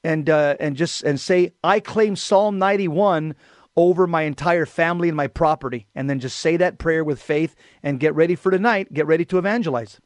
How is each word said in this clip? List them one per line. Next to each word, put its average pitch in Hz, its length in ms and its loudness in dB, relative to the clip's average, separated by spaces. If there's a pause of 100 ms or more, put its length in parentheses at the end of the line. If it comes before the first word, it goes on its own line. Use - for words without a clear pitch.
and, 156 260 0
uh, 147 300 2
and 147 160 -2
just, 160 260 -4
and 143 160 -2
say, 180 360 0 (100)
"I 202 160 2
claim 214 340 0
Psalm 202 440 0
ninety-one 185 760 0 (420)
over 175 300 4
my 165 160 0
entire 156 420 0
family 170 440 0
and 156 80 -2
my 143 100 -2
property." 135 720 -2
And 135 120 -4
then 135 120 -2
just 127 180 -10
say 160 180 0
that 175 220 0
prayer 160 240 0
with 151 180 -4
faith 156 360 -2 (260)
and 143 160 -2
get 147 160 0
ready 170 220 2
for 190 160 0
tonight. 196 400 0
Get 147 160 -2
ready 160 160 2
to 180 140 0
evangelize. 175 680 -2